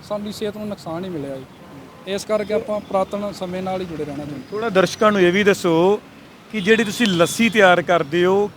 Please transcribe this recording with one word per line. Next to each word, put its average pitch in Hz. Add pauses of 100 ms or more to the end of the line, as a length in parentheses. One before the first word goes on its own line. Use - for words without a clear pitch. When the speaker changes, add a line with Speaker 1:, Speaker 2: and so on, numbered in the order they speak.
Speaker 1:
ਸਾਡੀ 208
ਸਿਹਤ 208
ਨੂੰ 214
ਨੁਕਸਾਨ 180
ਹੀ 190
ਮਿਲਿਆ 139
ਏ। 131 (640)
ਇਸ 190
ਕਰਕੇ 208
ਆਪਾਂ 208
ਪੁਰਾਤਨ 196
ਸਮੇਂ 185
ਨਾਲ 190
ਹੀ 185
ਜੁੜੇ 156
ਰਹਿਣਾ 143
ਚਾਹੁੰਦੇ। 147
Speaker 2:
ਥੋੜ੍ਹਾ 214
ਦਰਸ਼ਕਾਂ 220
ਨੂੰ 202
ਇਹ 175
ਵੀ 202
ਦੱਸੋ 185 (520)
ਕਿ 214
ਜਿਹੜੀ 220
ਤੁਸੀਂ 214
ਲੱਸੀ 185
ਤਿਆਰ 180
ਕਰਦੇ 170
ਹੋ, 196